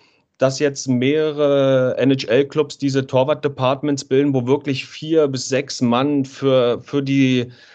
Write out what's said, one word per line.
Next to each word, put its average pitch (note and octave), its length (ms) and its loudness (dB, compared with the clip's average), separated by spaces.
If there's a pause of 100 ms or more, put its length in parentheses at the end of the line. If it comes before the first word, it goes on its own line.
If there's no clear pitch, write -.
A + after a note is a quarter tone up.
(380)
dass C3+ 220 0
jetzt C#3 300 -2
mehrere C#3 1080 2
N-H-L-Clubs C#3 800 0
diese C3+ 300 -2
Torwart-Departments C#3 960 -2
bilden, C#3 300 2
wo B2+ 140 0
wirklich C#3 380 -2
vier D#3 440 0
bis C3 180 -8
sechs - 340 -4
Mann C3 440 0
für, B2+ 560 0
für C#3+ 200 -4
die, C3 500 2 (240)